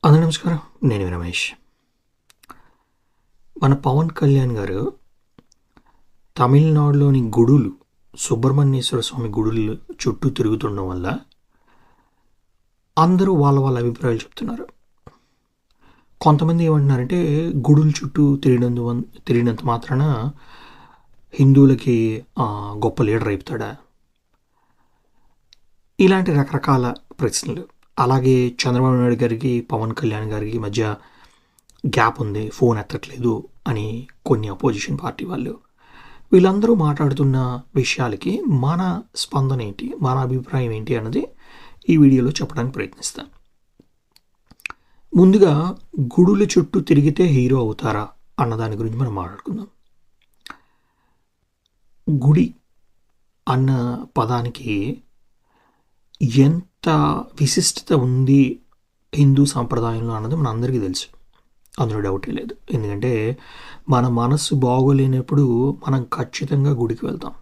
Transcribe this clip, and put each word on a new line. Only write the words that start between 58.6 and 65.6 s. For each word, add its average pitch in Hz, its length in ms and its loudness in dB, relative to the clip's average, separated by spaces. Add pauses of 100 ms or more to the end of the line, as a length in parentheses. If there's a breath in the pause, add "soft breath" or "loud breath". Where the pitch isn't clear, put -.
హిందూ 143 300 6
సాంప్రదాయంలో 117 680 -4
అన్నది 110 220 -4
మనందరికీ 123 440 -2
తెలుసు, 92 280 -6 (720)
అందులో 107 180 -2
డౌటే 98 320 -6
లేదు. - 240 -10 (160)
ఎందుకంటే 113 640 -4 (520 loud breath)
మన 127 180 2
మనస్సు 123 480 0
బాగోలేనప్పుడు 131 1200 0 (100)